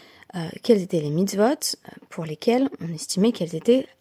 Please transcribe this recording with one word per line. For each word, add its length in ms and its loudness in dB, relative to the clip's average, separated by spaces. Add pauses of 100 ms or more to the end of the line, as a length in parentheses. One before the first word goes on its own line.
(360)
euh, 120 -6 (160)
quelles 180 4
étaient 200 -2
les 80 -4
mitzvot, 340 0
euh, 480 -2 (180)
pour 140 -10
lesquelles 460 0 (100)
on 140 -8
estimait 400 0
qu'elles 220 -6
étaient 300 4 (160)